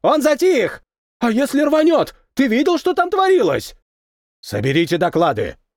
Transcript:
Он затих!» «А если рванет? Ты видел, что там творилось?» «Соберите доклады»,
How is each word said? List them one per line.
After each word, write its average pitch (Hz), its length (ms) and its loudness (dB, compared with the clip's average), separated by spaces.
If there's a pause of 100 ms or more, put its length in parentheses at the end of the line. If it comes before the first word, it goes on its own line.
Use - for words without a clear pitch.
Он 277 200 2
затих!» 294 600 0 (360)
«А 233 120 0
если 277 300 0
рванет? 311 540 2 (180)
Ты 247 140 0
видел, 277 300 0
что 359 160 -2
там 359 160 -2
творилось?» 359 680 0 (680)
«Соберите 139 560 -2
доклады», 151 600 -2 (200)